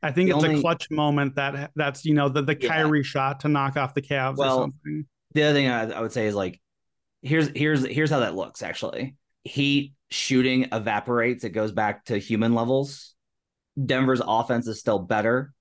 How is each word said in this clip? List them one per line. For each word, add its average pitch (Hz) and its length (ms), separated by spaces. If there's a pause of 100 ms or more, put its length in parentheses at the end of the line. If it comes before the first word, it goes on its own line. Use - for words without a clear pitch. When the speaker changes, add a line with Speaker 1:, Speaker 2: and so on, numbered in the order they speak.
Speaker 1:
I 151 80
think 180 180
Speaker 2:
The 175 60
Speaker 1:
it's 151 80
Speaker 2:
only 156 160
Speaker 1:
a - 20
clutch 165 300
moment 147 440
that, 139 400
that's, 143 280
you 156 100
know, 143 140
the, 139 140
the 151 180
Speaker 2:
Yeah. 127 80
Speaker 1:
Kyrie 151 360
shot 139 380
to 151 60
knock 139 300
off 135 160
the 143 80
Cavs 135 320
or 135 60
Speaker 2:
Well, 131 220
Speaker 1:
something. 147 440 (280)
Speaker 2:
the 151 100
other 151 100
thing 139 160
I, 113 220
I 110 100
would 110 100
say 110 160
is, 104 80
like, 92 240 (600)
here's, 151 340
here's, 147 300
here's 151 240
how 147 100
that 98 160
looks, - 280
actually. 107 520 (280)
Heat 143 500 (160)
shooting 127 600
evaporates. 113 720
It 107 80
goes 107 200
back 107 340
to 113 120
human 113 360
levels. 135 600 (720)
Denver's 131 400
offense 117 420
is 110 120
still 104 200
better, 113 600